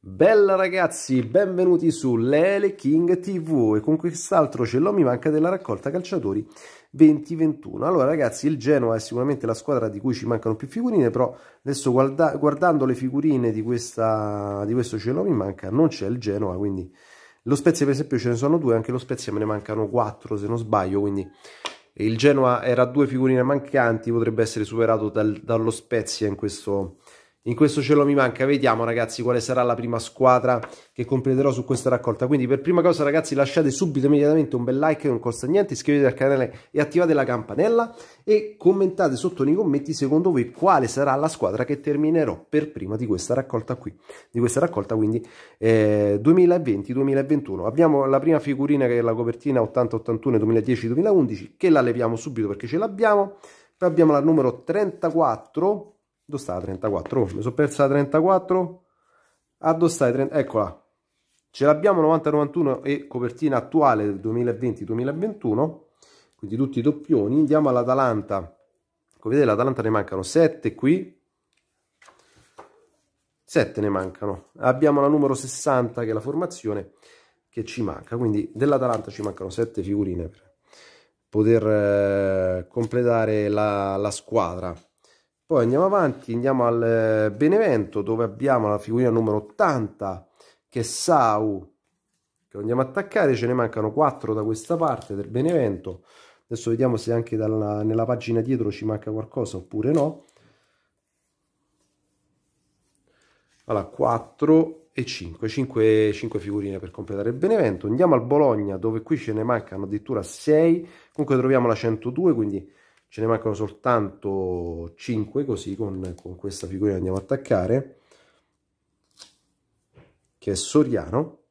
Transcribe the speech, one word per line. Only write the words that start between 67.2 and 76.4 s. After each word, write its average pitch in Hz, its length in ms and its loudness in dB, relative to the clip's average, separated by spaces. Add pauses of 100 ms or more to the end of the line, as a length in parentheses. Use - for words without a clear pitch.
Andiamo 151 320 2
all'Atalanta. 120 920 -2 (580)
Come 113 180 -2
vedete 139 140 4
l'Atalanta 120 320 0
ne 110 80 0
mancano 101 320 -2
sette 156 540 0
qui. 175 420 -2 (2250)
Sette - 380 0
ne 107 80 0
mancano. 95 680 -6
Abbiamo 143 420 2
la 139 80 4
numero 143 260 2
sessanta 123 720 -2
che 110 60 -4
è 110 40 -4
la 107 60 -2
formazione 117 720 -6 (560)